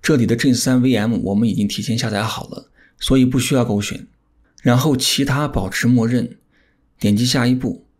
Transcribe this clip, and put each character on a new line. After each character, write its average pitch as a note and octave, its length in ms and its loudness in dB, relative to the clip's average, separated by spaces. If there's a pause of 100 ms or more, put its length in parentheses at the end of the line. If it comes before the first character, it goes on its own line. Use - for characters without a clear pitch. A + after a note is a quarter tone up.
这 D#3 140 2
里 A#2+ 100 2
的 A2+ 100 0
Jeans B2+ 200 2
三 B2+ 260 0
V B2+ 120 2
M A2 280 0
我 G2 120 -2
们 A2+ 140 2
已 G2 60 -2
经 G#2 120 0
提 - 140 -6
前 A2+ 160 -4
下 A#2 140 -4
载 G#2 120 -2
好 - 260 -6
了， - 220 -16 (280)
所 - 180 0
以 C3 80 6
不 B2+ 160 2
需 C3 140 -2
要 B2 100 2
勾 G2+ 160 -2
选。 - 260 -8 (540)
然 A#2+ 160 2
后 C#3 180 2
其 B2+ 300 0
他 C#3 240 -2
保 G2 220 -4
持 - 160 -2
默 A#2 200 4
认， A#2+ 300 -2 (640)
点 G#2 180 2
击 A#2 80 0
下 B2 220 0
一 B2+ 80 2
步。 - 320 -6 (140)